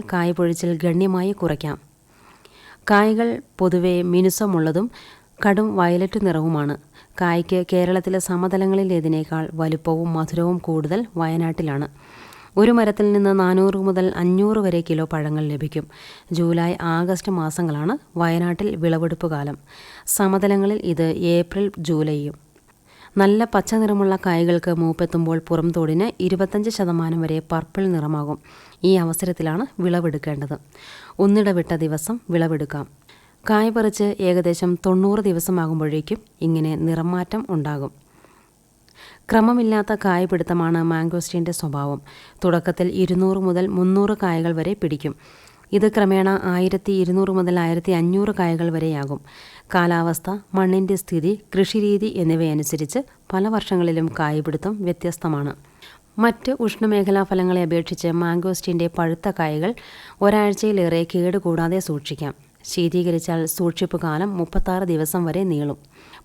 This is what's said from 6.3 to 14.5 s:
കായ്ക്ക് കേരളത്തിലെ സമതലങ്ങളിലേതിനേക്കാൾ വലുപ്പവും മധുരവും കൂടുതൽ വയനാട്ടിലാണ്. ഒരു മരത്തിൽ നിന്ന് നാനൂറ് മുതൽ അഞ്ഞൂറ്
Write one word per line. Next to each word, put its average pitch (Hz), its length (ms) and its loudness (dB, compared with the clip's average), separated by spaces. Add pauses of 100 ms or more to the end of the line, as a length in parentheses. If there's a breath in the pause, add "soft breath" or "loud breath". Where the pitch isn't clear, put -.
കായ്ക്ക് 175 500 0
കേരളത്തിലെ 185 540 0
സമതലങ്ങളിലേതിനേക്കാൾ 180 1200 0 (100)
വലുപ്പവും 160 600 -2
മധുരവും 170 440 0
കൂടുതൽ 160 420 -2 (160)
വയനാട്ടിലാണ്. 160 720 -2 (720 loud breath)
ഒരു 233 120 6
മരത്തിൽ 208 400 2
നിന്ന് 202 260 4
നാനൂറ് 190 460 4
മുതൽ 185 220 2 (100)
അഞ്ഞൂറ് 190 480 2